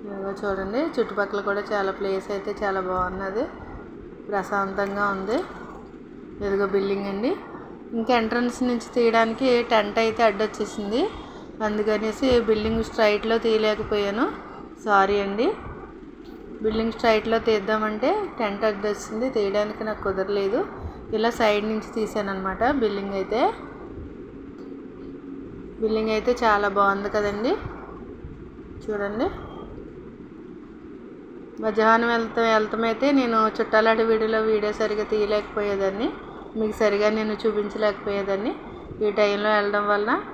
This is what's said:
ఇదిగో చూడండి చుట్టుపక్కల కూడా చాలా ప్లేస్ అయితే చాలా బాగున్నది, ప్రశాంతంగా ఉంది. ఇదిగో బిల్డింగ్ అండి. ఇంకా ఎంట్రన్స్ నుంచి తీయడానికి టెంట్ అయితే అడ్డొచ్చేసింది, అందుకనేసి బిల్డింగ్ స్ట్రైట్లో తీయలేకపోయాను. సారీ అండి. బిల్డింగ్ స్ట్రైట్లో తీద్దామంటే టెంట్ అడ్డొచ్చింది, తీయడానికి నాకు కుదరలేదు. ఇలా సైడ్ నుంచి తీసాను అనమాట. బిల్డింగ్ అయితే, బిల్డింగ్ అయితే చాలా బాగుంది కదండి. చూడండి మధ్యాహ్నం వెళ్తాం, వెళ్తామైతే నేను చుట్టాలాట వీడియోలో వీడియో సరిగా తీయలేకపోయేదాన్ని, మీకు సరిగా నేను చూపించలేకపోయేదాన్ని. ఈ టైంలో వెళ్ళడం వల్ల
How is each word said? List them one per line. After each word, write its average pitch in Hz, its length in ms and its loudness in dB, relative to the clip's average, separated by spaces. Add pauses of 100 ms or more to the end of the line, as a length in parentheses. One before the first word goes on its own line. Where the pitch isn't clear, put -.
ఇదిగో 196 280 -6 (100)
చూడండి 196 380 -2 (160)
చుట్టుపక్కల 202 540 0
కూడా 202 120 0 (100)
చాలా 196 280 0
ప్లేస్ 196 360 -2
అయితే 196 160 -4 (100)
చాలా 196 260 0
బాగున్నది, 190 560 -2 (840)
ప్రశాంతంగా 196 760 0 (100)
ఉంది. 196 220 -2 (1080)
ఇదిగో 196 300 2
బిల్డింగ్ 196 360 0
అండి. 220 220 0 (680)
ఇంకా 226 220 2
ఎంట్రన్స్ 240 480 0
నుంచి 240 260 -2
తీయడానికి 226 540 4 (240)
టెంట్ 208 320 4
అయితే 220 240 2
అడ్డొచ్చేసింది, 208 720 0 (680)
అందుకనేసి 214 600 2 (200)
బిల్డింగ్ 220 400 2
స్ట్రైట్లో 220 560 4
తీయలేకపోయాను. 214 840 2 (600)
సారీ 202 400 6
అండి. 208 220 2 (1160)
బిల్డింగ్ 220 320 0
స్ట్రైట్లో 226 420 4 (120)
తీద్దామంటే 214 600 2 (300)
టెంట్ 202 300 0
అడ్డొచ్చింది, 214 680 -2
తీయడానికి 208 540 0
నాకు 208 180 -4
కుదరలేదు. 196 520 0 (580)
ఇలా 220 120 4 (100)
సైడ్ 208 320 4
నుంచి 214 260 -4
తీసాను 208 360 -2
అనమాట. 190 300 -2 (180)
బిల్డింగ్ 196 380 0
అయితే, 202 220 0 (2500)
బిల్డింగ్ 220 360 0
అయితే 214 140 0 (120)
చాలా 208 240 4 (120)
బాగుంది 196 380 4
కదండి. 208 360 0 (1300)
చూడండి 208 420 -2 (2250)
మధ్యాహ్నం 220 520 4
వెళ్తాం, 226 300 0 (120)
వెళ్తామైతే 220 500 2 (140)
నేను 233 180 2 (160)
చుట్టాలాట 220 460 4 (100)
వీడియోలో 220 280 2 (120)
వీడియో 208 280 2
సరిగా 214 320 0
తీయలేకపోయేదాన్ని, 208 960 0 (520)
మీకు 214 200 0
సరిగా 208 280 4 (100)
నేను 214 160 0 (100)
చూపించలేకపోయేదాన్ని. 202 1080 0 (540)
ఈ 208 40 4 (100)
టైంలో 208 380 4
వెళ్ళడం 202 340 2
వల్ల 208 180 2 (240)